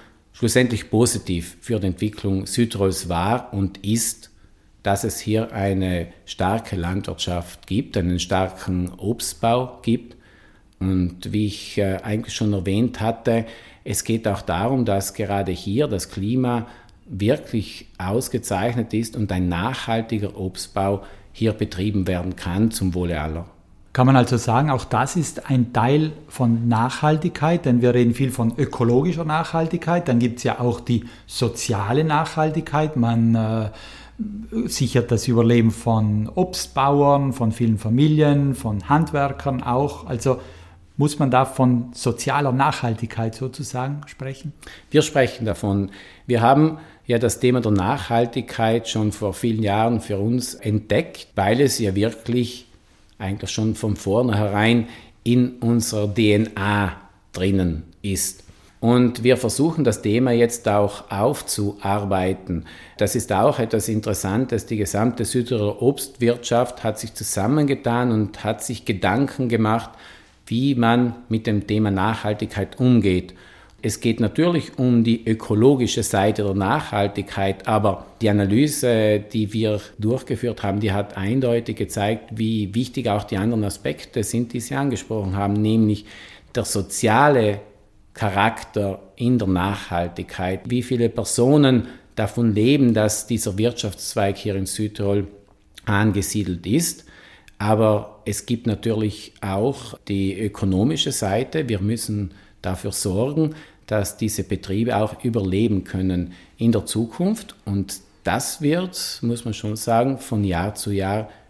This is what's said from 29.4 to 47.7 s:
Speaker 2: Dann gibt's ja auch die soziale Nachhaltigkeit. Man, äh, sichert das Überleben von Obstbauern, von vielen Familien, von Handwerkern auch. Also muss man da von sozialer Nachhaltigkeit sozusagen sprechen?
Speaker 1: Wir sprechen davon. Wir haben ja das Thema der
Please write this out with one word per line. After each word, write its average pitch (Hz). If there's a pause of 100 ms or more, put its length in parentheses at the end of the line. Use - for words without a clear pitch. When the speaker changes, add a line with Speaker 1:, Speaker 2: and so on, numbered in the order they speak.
Speaker 2:
Dann 120
gibt's 120
ja 113
auch 120
die 117 (200)
soziale 113
Nachhaltigkeit. 156
Man, 113
äh, 110 (960)
sichert 123
das 113
Überleben 117
von 107
Obstbauern, 143
von 113
vielen 113
Familien, 143
von 107
Handwerkern 143
auch. 131
Also 131 (580)
muss 147
man 135
da 127
von 123
sozialer 135
Nachhaltigkeit 117
sozusagen 131
sprechen? 135 (380)
Speaker 1:
Wir 151
sprechen 123
davon. 101 (360)
Wir 117
haben 151 (260)
ja 123
das 117
Thema 127
der 113